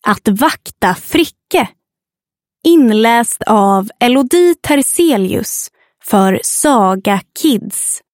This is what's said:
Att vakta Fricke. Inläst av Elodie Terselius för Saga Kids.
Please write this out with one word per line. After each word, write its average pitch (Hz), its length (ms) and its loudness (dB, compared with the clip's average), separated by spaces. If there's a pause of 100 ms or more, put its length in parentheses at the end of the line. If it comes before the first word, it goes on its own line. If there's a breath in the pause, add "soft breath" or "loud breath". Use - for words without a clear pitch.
Att - 220 -2
vakta - 640 -2
Fricke. - 720 -4 (960)
Inläst 233 800 2
av 196 440 2 (100)
Elodie 277 540 2
Terselius 269 1160 -2 (340)
för 190 380 2
Saga 196 760 0 (180)
Kids. - 640 -4 (120)